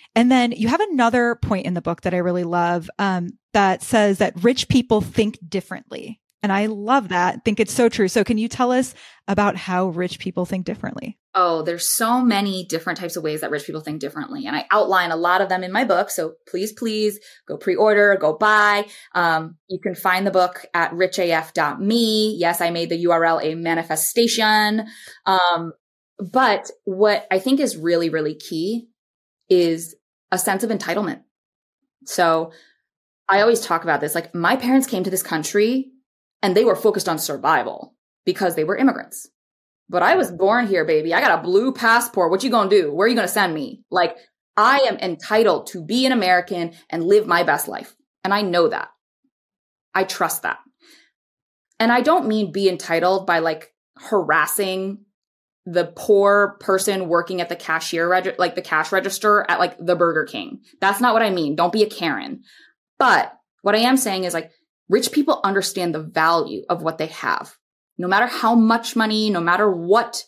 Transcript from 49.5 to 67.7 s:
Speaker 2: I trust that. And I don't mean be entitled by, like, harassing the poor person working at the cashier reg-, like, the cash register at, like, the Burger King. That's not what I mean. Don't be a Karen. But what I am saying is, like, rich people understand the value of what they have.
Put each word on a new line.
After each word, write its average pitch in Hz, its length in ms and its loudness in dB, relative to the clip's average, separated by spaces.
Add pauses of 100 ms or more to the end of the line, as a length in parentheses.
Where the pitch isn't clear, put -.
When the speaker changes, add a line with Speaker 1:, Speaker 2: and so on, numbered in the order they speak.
Speaker 2:
I 190 100 0
trust - 380 -4
that. - 180 -6 (1200)
And 226 100 2
I 247 120 2
don't 311 260 2
mean 214 240 -2
be 190 160 0
entitled 180 580 0
by, 170 140 2
like, 160 320 -4 (260)
harassing 185 1080 -2 (640)
the 170 280 0
poor 202 640 4
person 190 480 -2
working 175 320 0
at 170 80 -6
the 175 60 -8
cashier 165 520 -4
reg-, 185 300 0
like, 170 180 0
the 180 60 -8
cash 160 320 -2
register 196 560 0
at, 165 100 2
like, 175 180 -2
the 170 200 0
Burger 165 260 2
King. - 380 -12 (180)
That's 208 220 0
not 240 120 4
what 226 100 2
I 208 60 0
mean. 156 260 -2
Don't 175 180 0
be 214 100 2
a 208 60 0
Karen. 131 540 -6 (540)
But 196 360 2 (300)
what 202 120 2
I 220 40 2
am 254 180 4
saying 196 260 -4
is, 175 100 -4
like, 165 180 -8 (360)
rich - 240 0
people 294 320 0
understand 190 500 -2
the 160 80 -8
value 160 680 0
of 165 120 -4
what 160 160 -4
they 160 100 -4
have. - 460 -6 (440)